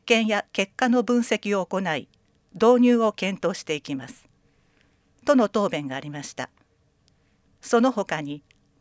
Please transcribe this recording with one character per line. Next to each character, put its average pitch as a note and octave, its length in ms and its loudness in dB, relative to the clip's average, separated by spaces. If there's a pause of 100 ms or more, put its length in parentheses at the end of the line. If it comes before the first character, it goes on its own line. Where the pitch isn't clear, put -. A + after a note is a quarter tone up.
験 A3+ 200 2
や G#3 260 0
結 G3 240 -2
果 B3+ 120 0
の A#3+ 140 4
分 B3 180 2
析 G#3 380 -2
を F#3 80 -4
行 F#3+ 140 -4
い、 D#3+ 280 -4 (460)
導 A#3+ 260 4
入 B3 180 6
を A3 140 2
検 F#3+ 320 -6
討 F3+ 120 0
し - 80 -14
て D#3 100 -4
い D3 80 -8
き D3 120 -8
ま C3 140 -10
す。 - 180 -20 (1000)
と D4 100 4
の A#3 140 4
答 G3+ 200 0
弁 D3 200 -4
が C3 80 -8
あ C3+ 40 -8
り D3 100 -14
ま C#3+ 120 -12
し - 120 -14
た。 B2+ 140 -8 (1120)
そ A#3+ 200 2
の B3+ 100 2
他 F#3+ 300 -6
に、 C#3+ 220 -12 (380)